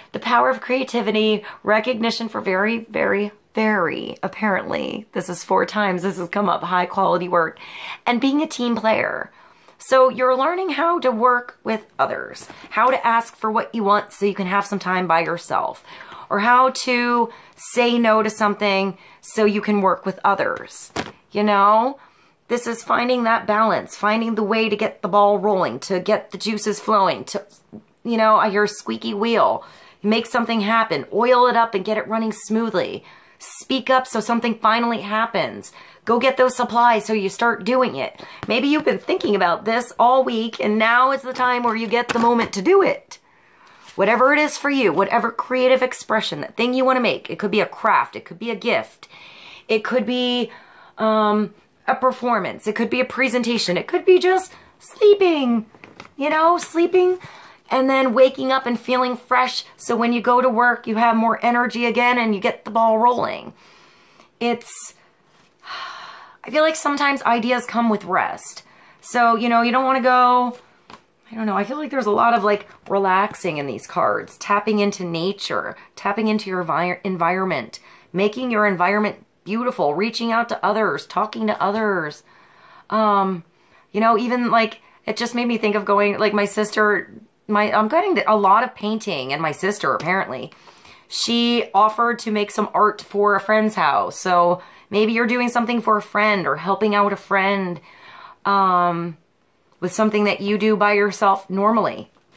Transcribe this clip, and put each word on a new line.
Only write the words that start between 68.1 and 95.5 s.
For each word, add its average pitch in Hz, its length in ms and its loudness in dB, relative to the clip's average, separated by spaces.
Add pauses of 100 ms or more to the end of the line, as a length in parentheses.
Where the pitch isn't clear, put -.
So, 233 340 2
you 233 140 -2
know, 233 120 4
you 240 100 2
don't 262 140 2
wanna 262 160 2
go, 247 560 4 (760)
I 226 40 -14
don't 226 100 -4
know, 202 100 0
I 202 80 0
feel 262 140 -6
like 302 140 -8
there's 262 140 -2
a 208 60 0
lot 233 220 4
of, 214 100 2
like, 208 240 0 (220)
relaxing 196 680 0
in 143 80 -4
these 120 220 -8
cards, - 500 -2
tapping 208 420 -2
into 202 260 -2
nature, 170 720 -6 (180)
tapping 208 320 -4
into 214 220 -2
your 180 140 -4
envir-, 170 420 -2
environment, 175 760 -4 (320)
making 214 400 -2
your 208 160 2
environment 196 580 0 (200)
beautiful, 170 500 -2
reaching 226 380 -4
out 233 160 -2
to - 160 -4
others, 196 400 0
talking 214 420 -4
to - 140 -2
others. 196 640 -2 (640)
Um, 196 560 2 (480)
you 208 80 0
know, 226 160 4
even, 240 340 -2
like, 226 300 0 (240)
it 208 100 -6
just 233 180 -6
made 240 140 -2
me 233 100 -2
think 214 180 0
of 202 100 -2
going, 202 340 2
like, 208 140 0
my 208 120 0
sister, 208 680 0 (340)
my, 208 240 0
I'm 214 160 2
getting 339 400 0
a 214 80 4
lot 202 300 4
of - 100 -8
painting 190 560 -6
and 147 100 -4
my 156 120 -2
sister, 185 400 -2
apparently. 147 580 -4 (560)
She 233 640 0
offered 226 460 2
to 226 120 -6
make 208 200 -2
some 208 220 -2
art 202 280 2
for 202 340 2
a 196 60 0
friend's 214 340 2
house. 139 440 0
So 175 420 2 (280)
maybe 214 240 2
you're 233 140 0
doing 247 200 0
something 233 340 0